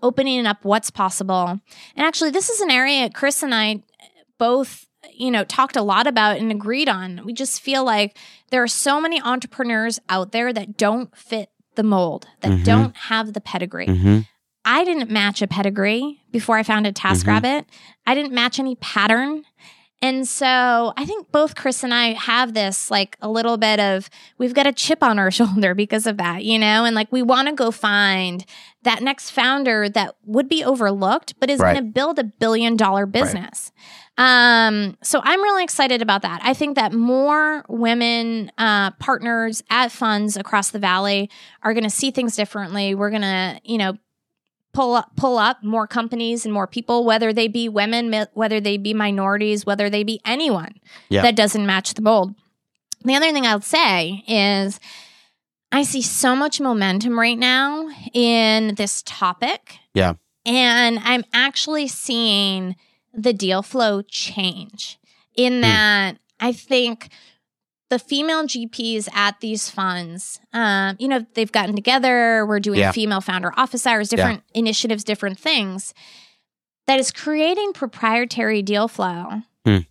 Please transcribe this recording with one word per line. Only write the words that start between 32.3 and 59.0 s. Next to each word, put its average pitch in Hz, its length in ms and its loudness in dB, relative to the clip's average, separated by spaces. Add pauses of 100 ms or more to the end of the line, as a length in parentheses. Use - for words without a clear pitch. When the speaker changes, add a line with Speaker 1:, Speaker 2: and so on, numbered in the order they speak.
Speaker 1:
dollar 196 300 2
Speaker 2:
Right. 196 80 -8
Speaker 1:
business. - 580 -4 (460)
Um, 233 840 4
so - 220 0
I'm 359 180 2
really 392 220 2
excited 254 380 0
about 202 200 0
that. 175 220 -6
I 254 100 2
think 294 220 -2
that 226 180 0
more 285 760 2
women, 233 880 -2
uh, 208 340 2
partners 233 800 -4
at 240 220 2
funds 214 460 -2
across 196 320 -2
the 220 100 -8
Valley 202 500 0 (340)
are 220 100 0
gonna 220 160 0
see 269 220 -2
things 240 240 -2
differently. 202 580 -4
We're 202 160 -2
gonna, 190 540 -2
you 226 140 -4
know, 196 200 -2 (760)
pull 247 220 2
up, - 200 -2
pull 247 220 2
up 220 260 2
more 214 220 -2
companies 233 600 -4
and 214 80 -4
more 196 120 0
people, 240 400 -2
whether 226 260 2
they 226 160 0
be 233 220 -2
women, 220 400 0
mi-, 214 240 0
whether 214 260 0
they 202 180 -2
be 202 140 -4
minorities, 208 760 0
whether 208 200 0
they 208 160 0
be 214 220 -4
anyone 233 480 -2 (360)
Speaker 2:
Yeah. 196 120 4
Speaker 1:
that 233 140 4
doesn't 208 300 2
match 190 280 0
the - 80 -8
mold. 208 320 4 (720)
The 254 100 2
other 311 180 2
thing 277 140 0
I'll 214 160 0
say 196 680 0
is 202 520 0 (920)
I 277 120 2
see 262 180 -4
so 247 340 0
much 294 240 -2
momentum 226 600 0
right 233 180 2
now 277 500 0 (260)
in 220 600 2
this 202 300 -4